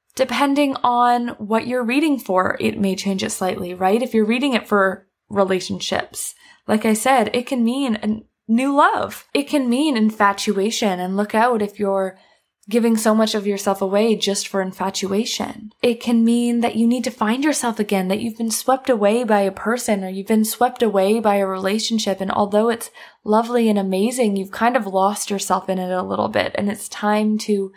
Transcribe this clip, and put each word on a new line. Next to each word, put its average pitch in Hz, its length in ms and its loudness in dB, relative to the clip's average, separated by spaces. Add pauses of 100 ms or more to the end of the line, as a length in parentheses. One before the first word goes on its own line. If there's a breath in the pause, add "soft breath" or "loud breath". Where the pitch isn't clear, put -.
(160)
depending 269 640 0
on 240 520 2 (100)
what 220 280 -2
you're 247 160 -2
reading 269 360 0
for, 185 420 0
it 220 180 -2
may 190 160 0
change 196 260 -4
it 220 100 -4
slightly, 185 420 -4
right? 190 280 2
If 247 120 -4
you're 220 120 4
reading 247 280 0
it 214 140 0
for 190 400 0 (220)
relationships, 190 1080 -2 (320 soft breath)
like 214 180 0
I 220 80 4
said, 233 400 2
it 247 140 -2
can 240 180 0
mean 247 300 0
a 214 260 -4 (280)
new 262 260 2
love. 302 580 0
It 285 160 -2
can 269 200 0
mean 269 280 2
infatuation, 208 1040 0
and 190 160 -4
look 208 180 -2
out 226 260 2
if 202 180 -6
you're 196 380 -2 (520 soft breath)
giving 226 260 2
so 220 180 2
much 220 220 2
of 202 100 -4
yourself 196 360 -2
away 202 340 2
just 196 320 -2
for 196 140 -2
infatuation. 196 1080 -4 (120)
It 240 180 2
can 233 240 2
mean 233 380 2
that 233 160 0
you 233 100 4
need 240 160 2
to 254 80 -4
find 240 320 -2
yourself 262 340 0
again, 202 300 0
that 202 140 -2
you've 226 160 -6
been 226 140 -4
swept 262 380 0
away 226 360 2
by 208 160 2
a 190 100 0
person, 220 500 -2
or 185 60 -6
you've 190 200 -8
been 220 180 4
swept 247 360 0
away 202 380 2
by 214 180 2
a 196 80 0
relationship, 196 760 -2
and 190 100 -4
although 208 380 2
it's 226 200 -4 (360 loud breath)
lovely 226 420 2
and 208 100 4
amazing, 202 600 0
you've 190 140 -6
kind 247 260 0
of 208 100 -4
lost 190 420 0
yourself 190 380 -2
in 190 100 -2
it 185 140 -4
a 185 120 -2
little 202 260 -2
bit, 208 260 -2
and 202 140 -2
it's - 180 -8
time 214 520 0
to 196 380 -2